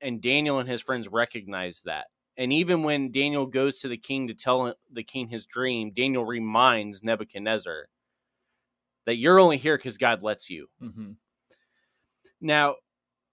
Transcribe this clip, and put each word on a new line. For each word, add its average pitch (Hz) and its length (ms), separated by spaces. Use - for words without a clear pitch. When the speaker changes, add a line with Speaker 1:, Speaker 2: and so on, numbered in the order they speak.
Speaker 1:
And 120 200
Daniel 139 380
and 123 100
his 120 120
friends 120 280
recognized 98 760
that. 78 200
And 127 140
even 170 320
when 143 280
Daniel 139 340
goes 131 340
to 139 80
the 120 100
king 135 300
to 113 60
tell 127 400
the 117 120
king 123 260
his 113 160
dream, 120 460
Daniel 123 340
reminds 110 800
Nebuchadnezzar 104 840
that 117 120
you're 170 220
only 165 180
here 151 200
'cause 120 200
God 117 260
lets 107 260
you. 78 200
Speaker 2:
Mm-hmm. 107 300
Speaker 1:
Now, 151 340